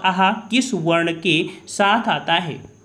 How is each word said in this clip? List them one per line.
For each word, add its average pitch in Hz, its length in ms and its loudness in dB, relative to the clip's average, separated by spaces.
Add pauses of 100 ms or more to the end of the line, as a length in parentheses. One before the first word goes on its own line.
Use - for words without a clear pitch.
आहा 190 260 2 (200)
किस 262 220 0
वर्ण 165 380 2
के 165 380 0 (180)
साथ 208 400 2
आता 160 260 -2
है। 170 220 -2 (300)